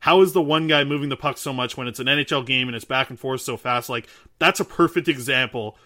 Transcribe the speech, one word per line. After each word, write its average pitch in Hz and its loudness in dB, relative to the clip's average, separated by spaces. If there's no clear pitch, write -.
"How 175 6
is 190 6
the 185 4
one 156 0
guy 147 4
moving 143 -2
the 139 -4
puck 139 -4
so 139 -8
much 123 -6
when 127 -8
it's 117 -10
an 127 -2
N 143 2
H 147 -2
L 135 0
game 127 -2
and 120 -8
it's 113 -10
back 131 -2
and 131 -16
forth 131 -6
so 123 -6
fast?" 123 -2
Like, 117 -6
that's - 2
a 196 -2
perfect 170 0
example 127 -2